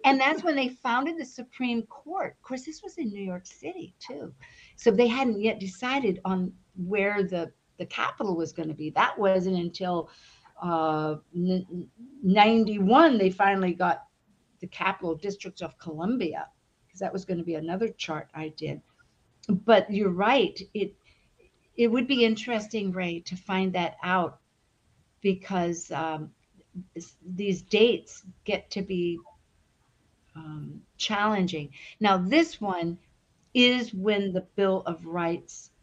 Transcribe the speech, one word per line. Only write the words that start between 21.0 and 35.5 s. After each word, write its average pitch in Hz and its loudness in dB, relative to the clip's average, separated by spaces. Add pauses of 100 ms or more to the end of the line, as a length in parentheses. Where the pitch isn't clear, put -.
it 233 4
would 240 0
be 247 4
interesting, 220 -2
Ray, 175 -4
to 180 -12
find 190 -2
that 170 -4
out, 180 0 (840)
because, 185 -2
um, 156 -6 (640)
s-, - -16 (200)
these 196 -2
dates 214 2 (200)
get - -4
to 196 -6
be, 175 -4 (1160)
um, 151 -14 (160)
challenging. 196 0 (300)
Now, 202 6
this 269 2
one 175 -4 (560)
is 247 4
when 196 0
the 185 -4 (100)
Bill 190 2
of 170 -8
Rights, 170 -6 (120)